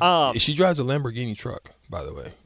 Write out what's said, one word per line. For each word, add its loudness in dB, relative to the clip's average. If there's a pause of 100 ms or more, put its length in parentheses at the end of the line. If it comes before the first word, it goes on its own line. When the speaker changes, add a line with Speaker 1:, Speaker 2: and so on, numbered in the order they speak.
Speaker 1:
Um, 4
Speaker 2:
She 2
drives 4
a 0
Lamborghini -2
truck, -12 (160)
by -8
the -10
way. -12 (140)